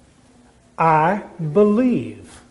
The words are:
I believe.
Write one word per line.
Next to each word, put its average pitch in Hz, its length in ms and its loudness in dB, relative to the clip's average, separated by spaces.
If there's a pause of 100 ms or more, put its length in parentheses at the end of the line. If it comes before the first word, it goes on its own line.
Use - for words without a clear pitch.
(760)
I 165 460 2 (300)
believe. 202 960 -2